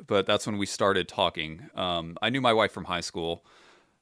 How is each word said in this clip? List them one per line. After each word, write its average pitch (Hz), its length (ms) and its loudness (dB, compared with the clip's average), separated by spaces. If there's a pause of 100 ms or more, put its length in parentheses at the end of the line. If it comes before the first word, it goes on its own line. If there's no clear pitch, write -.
but 98 200 4
that's 104 200 2
when 107 120 -4
we 98 80 -2
started 98 420 2
talking. 82 680 -2
Um, 85 480 -4
I 110 80 2
knew 135 120 -2
my 120 100 4
wife 107 200 4
from 92 120 -10
high 87 160 -4
school. 85 440 -6 (580)